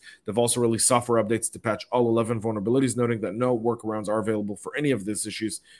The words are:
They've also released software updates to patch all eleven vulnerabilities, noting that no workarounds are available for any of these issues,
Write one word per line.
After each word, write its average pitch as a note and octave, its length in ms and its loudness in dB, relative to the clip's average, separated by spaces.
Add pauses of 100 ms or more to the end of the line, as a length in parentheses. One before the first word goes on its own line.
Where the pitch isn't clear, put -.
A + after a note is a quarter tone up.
(240)
They've G#2 140 -6
also A#2+ 240 2
released A2+ 240 2
software A#2 380 4
updates G#2+ 300 -2
to G2+ 60 -16
patch - 320 -4
all A#2+ 160 4
eleven A2+ 320 2
vulnerabilities, A2+ 560 0
noting A#2 260 0
that G2 120 -4
no B2 240 0
workarounds A2 500 -2
are G#2+ 120 0
available G#2 360 -2
for - 200 -10
any C#3+ 160 0
of G2+ 140 -2
these G#2 200 -4
issues, G#2+ 360 -6 (180)